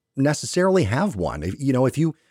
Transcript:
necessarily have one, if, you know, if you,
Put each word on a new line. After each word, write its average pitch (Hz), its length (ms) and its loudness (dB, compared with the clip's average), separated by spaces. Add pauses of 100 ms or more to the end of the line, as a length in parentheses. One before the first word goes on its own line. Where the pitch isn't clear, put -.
(160)
necessarily 180 680 2
have 135 320 0
one, 76 280 -4
if, 92 160 -4
you 135 120 0
know, 127 140 4
if 127 100 0
you, 156 200 0 (160)